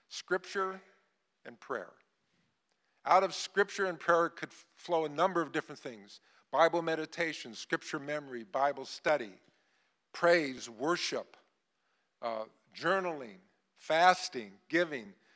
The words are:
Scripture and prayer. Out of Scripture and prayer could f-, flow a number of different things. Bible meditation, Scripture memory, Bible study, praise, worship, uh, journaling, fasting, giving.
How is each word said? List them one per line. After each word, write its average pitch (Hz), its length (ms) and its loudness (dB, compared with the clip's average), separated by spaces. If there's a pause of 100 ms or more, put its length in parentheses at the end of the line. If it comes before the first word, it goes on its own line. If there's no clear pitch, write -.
Scripture 190 720 -4 (640)
and 120 160 -18
prayer. 110 320 -8 (1120)
Out 180 160 8
of 180 120 -2
Scripture 196 520 -2
and 175 120 -6
prayer 165 300 4
could - 220 -10
f-, - 240 -20
flow 165 300 -2
a 151 40 -4
number 170 320 2
of 139 120 -4
different 151 260 -6
things. 104 420 -16 (300)
Bible 160 320 4
meditation, 156 720 -4
Scripture - 460 -6
memory, 139 420 -8
Bible 135 420 0
study, 120 560 -2 (720)
praise, 147 560 2
worship, 131 680 -4 (840)
uh, 113 260 -6 (300)
journaling, 170 640 -4 (380)
fasting, 151 800 2 (100)
giving. 147 460 -2 (220)